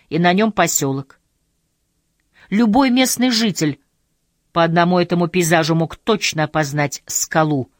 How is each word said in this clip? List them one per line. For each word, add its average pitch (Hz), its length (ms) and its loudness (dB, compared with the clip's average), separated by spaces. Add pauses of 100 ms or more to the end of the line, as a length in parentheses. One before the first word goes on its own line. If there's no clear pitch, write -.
и 156 100 -4
на 175 140 2
нём 208 180 2
посёлок. 139 680 -4 (1300)
Любой 233 400 2
местный 247 400 0
житель 208 500 -2 (720)
по 170 140 2
одному 175 340 2
этому 175 300 0
пейзажу 165 480 0
мог 165 180 -2
точно - 500 -2
опознать 147 640 -4
скалу 151 720 -2